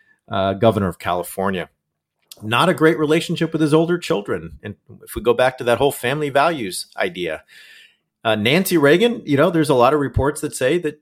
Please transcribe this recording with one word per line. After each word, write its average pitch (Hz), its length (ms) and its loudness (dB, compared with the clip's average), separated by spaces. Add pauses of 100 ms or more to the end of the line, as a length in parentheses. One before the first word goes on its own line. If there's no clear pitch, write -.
(280)
uh, 98 260 -2
governor 101 340 2
of 85 100 -6
California. 90 720 -4 (720)
Not 120 260 2
a 185 60 0
great 160 240 2
relationship 160 540 -2
with 156 100 2
his 147 120 2
older 165 240 2
children. 92 640 -6
And - 140 -12 (260)
if - 140 -16
we 113 60 -6
go 120 100 4
back 127 260 0
to 127 60 -10
that 120 140 2
whole 139 120 2
family 143 380 -4
values 135 580 -2 (100)
idea, 87 460 -6 (800)
uh, 110 140 0
Nancy 151 400 0
Reagan, 170 480 4
you 143 140 0
know, 170 120 4
there's 160 200 0
a 143 40 4
lot 127 200 4
of 147 60 0
reports 135 420 -2
that 151 120 -8
say 131 240 0
that, 151 240 -6